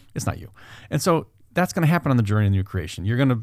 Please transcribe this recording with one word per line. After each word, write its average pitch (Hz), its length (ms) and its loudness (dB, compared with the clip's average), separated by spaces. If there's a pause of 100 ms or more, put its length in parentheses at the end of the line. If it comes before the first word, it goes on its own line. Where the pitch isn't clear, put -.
(140)
It's - 120 -6
not 76 120 -4
you." 92 120 -18 (400)
And 143 100 0
so 165 280 0 (260)
that's 180 180 0
gonna 170 140 0
happen 165 240 2
on 131 60 4
the 120 80 4
journey 107 220 2
of 98 60 4
new 95 120 2
creation. 87 400 -8
You're 113 120 -2
gonna, 127 260 2